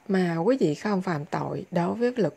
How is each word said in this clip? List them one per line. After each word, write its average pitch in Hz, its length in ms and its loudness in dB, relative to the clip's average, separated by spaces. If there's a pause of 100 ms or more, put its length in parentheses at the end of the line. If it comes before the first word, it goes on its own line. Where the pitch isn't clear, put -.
mà 185 280 2
quý 208 240 2
vị 156 140 4
không 196 280 -2
phạm 160 220 -2
tội 143 460 -4
đối 180 240 0
với 240 220 0
luật 175 200 0